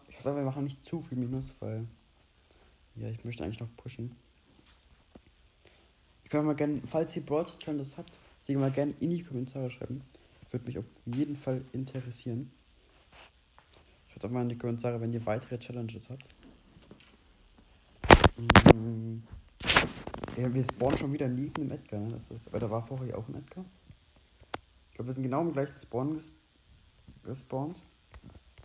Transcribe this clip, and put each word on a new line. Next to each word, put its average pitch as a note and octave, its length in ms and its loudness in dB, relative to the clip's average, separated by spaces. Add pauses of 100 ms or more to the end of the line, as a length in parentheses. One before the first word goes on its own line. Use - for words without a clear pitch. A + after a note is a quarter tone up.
ich - 80 -20
hoffe - 140 -4
einfach, C#3+ 100 -2
wir C#3 60 0
machen C#3 180 -2
nicht C#3 180 -8
zu E3 200 -6
viel B2+ 160 -6
Minus, C3 420 -4
weil, A2 260 -6 (1080)
ja, A2 140 -8
ich A2+ 160 -10
möchte A#2 180 -8
eigentlich A2+ 160 -6
noch A#2 160 -8
pushen. B2 400 -12 (2000)
Ihr - 60 -14
könnt D3+ 160 2
mal D3 100 2
gerne, D3 300 0
falls D#3+ 300 -2
ihr C#3+ 100 -6
Brawl D3+ 180 0
Stars - 140 -12
Challenges C#3+ 400 -6
habt, - 200 -18 (300)
die C#3 80 0
mal C3+ 140 4
gerne C#3+ 300 0
in E3 100 0
die F3 120 -2
Kommentare C3 480 -6
schreiben. C3 320 -10 (480)
Würde A#2+ 140 -6
mich B2 140 -6
auf A#2 80 -8 (180)
jeden C#3 320 -2
Fall C3 260 -4 (120)
interessieren. B2 760 -6 (1600)
Schreibt - 160 -14
auch G#2+ 60 -6
mal B2 100 -2
in A#2+ 80 0
die A#2 100 -4
Kommentare, A#2 440 -2
wenn A#2 100 -2
ihr A#2 140 -4
weitere A#2+ 320 -2
Challenges A2+ 500 -10
habt. C3+ 160 -12 (2500)
Mm. A2+ 440 0 (1200)
Ja, B2 140 0
wir C3 120 2
spawnen C3 320 2
schon C#3 160 -2
wieder C#3+ 160 0
neben C3 240 -2
dem C3+ 200 -4
Edgar, G#2+ 280 -8
ne? A2 100 -4
Das A#2+ 300 -12
ist, - 80 -20
aber - 100 -4
da A2 120 -2
war A2+ 120 -2
vorher C3 240 -8
ja - 100 -6
auch A2+ 120 -8
ein C3+ 60 -10
Edgar. F#3 320 -12 (1200)
Ich - 60 -20
glaub, A#2+ 120 -8
wir B2+ 60 -6
sind C3 120 -4
genau C3+ 180 0
im E3+ 100 -2
gleichen C#3 260 -4
Spawn C#3+ 400 -4
ges-, - 200 -16 (840)
gespawnt. C3+ 560 -6 (880)